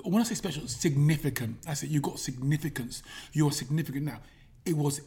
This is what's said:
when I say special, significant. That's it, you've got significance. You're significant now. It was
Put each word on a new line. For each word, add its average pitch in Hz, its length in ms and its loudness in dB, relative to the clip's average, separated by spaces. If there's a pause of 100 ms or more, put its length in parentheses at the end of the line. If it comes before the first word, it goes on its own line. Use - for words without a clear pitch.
when 208 120 6
I 226 40 2
say 220 100 -2
special, 151 320 -4
significant. 143 960 2
That's 151 200 -4
it, 143 60 -4
you've 147 140 2
got 143 160 -4
significance. 139 840 -2 (300)
You're 147 180 4
significant 143 540 -2
now. 120 140 -6 (460)
It 165 120 2
was 143 300 2